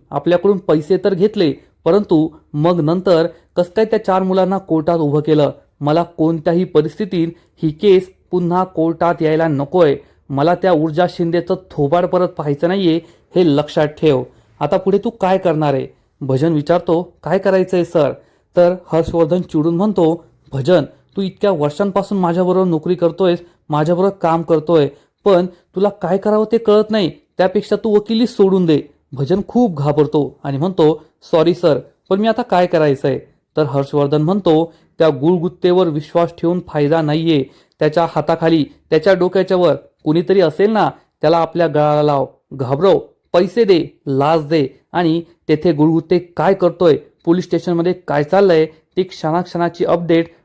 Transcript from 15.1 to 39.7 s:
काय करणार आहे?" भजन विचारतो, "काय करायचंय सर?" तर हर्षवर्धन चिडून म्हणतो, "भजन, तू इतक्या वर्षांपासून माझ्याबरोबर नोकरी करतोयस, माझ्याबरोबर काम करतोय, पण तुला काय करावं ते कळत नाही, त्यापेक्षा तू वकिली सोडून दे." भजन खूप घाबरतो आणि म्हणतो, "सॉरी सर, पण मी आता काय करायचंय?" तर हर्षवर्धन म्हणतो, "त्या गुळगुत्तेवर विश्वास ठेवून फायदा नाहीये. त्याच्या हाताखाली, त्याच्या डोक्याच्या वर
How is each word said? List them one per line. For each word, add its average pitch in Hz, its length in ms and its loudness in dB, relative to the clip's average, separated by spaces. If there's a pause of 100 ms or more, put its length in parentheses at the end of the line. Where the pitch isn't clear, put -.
काय 190 280 0
करणार 156 360 0
आहे?" 131 120 -4 (340)
भजन 135 320 0
विचारतो, 170 680 -2
"काय 170 160 -2
करायचंय 185 460 0
सर?" 151 280 0 (440)
तर 175 180 4 (120)
हर्षवर्धन 165 540 0
चिडून 170 360 -2
म्हणतो, 175 480 0 (280)
"भजन, 139 320 2 (320)
तू 196 60 -4
इतक्या 190 280 -2
वर्षांपासून 190 680 -2
माझ्याबरोबर 180 500 0
नोकरी 170 260 -2
करतोयस, 175 440 0 (300)
माझ्याबरोबर 170 440 0
काम 165 300 -2
करतोय, 151 460 0 (360)
पण 185 220 2
तुला 185 420 -6
काय 185 300 -4
करावं 214 340 0
ते 226 60 2
कळत 214 320 2
नाही, 202 200 -2 (280)
त्यापेक्षा 190 380 -2
तू 208 200 0
वकिली 220 300 0
सोडून 190 400 2
दे." 151 140 4 (320)
भजन 143 360 -2
खूप 226 300 0
घाबरतो 143 640 0
आणि 139 140 -6
म्हणतो, 160 460 0 (180)
"सॉरी 165 320 0
सर, 151 240 0 (300)
पण 196 120 0
मी 220 80 0
आता 226 140 -2
काय 180 240 0
करायचंय?" 147 520 0 (380)
तर 156 60 0
हर्षवर्धन 143 600 -2
म्हणतो, 165 520 0 (240)
"त्या 160 100 2
गुळगुत्तेवर 175 800 0
विश्वास 165 520 -2
ठेवून 175 280 -2
फायदा 156 340 0
नाहीये. 156 420 0 (340)
त्याच्या 151 320 0
हाताखाली, 165 540 0 (260)
त्याच्या 160 240 2
डोक्याच्या 185 420 0
वर 170 180 2 (300)